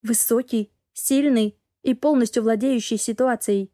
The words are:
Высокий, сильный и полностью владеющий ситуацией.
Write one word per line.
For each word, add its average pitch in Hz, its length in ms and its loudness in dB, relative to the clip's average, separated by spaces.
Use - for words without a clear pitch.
Высокий, 226 680 -2
сильный 262 640 0
и 262 120 0
полностью 247 500 0
владеющий 226 540 0
ситуацией. 214 760 -2